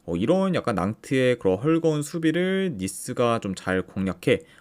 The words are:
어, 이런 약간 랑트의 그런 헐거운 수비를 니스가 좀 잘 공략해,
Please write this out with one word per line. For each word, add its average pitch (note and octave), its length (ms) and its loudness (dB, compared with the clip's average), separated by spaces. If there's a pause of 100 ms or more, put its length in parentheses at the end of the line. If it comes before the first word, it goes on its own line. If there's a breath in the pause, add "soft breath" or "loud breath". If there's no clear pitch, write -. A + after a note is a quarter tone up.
어, F2 120 -2
이런 F3 400 2
약간 A#2 180 -2
랑트의 A#2+ 640 0
그런 F#2 200 2
헐거운 D#3 440 2
수비를 F3 720 -2
니스가 A2+ 640 -2
좀 G2 160 -4
잘 F#2 280 -2
공략해, F#2+ 580 0 (200 loud breath)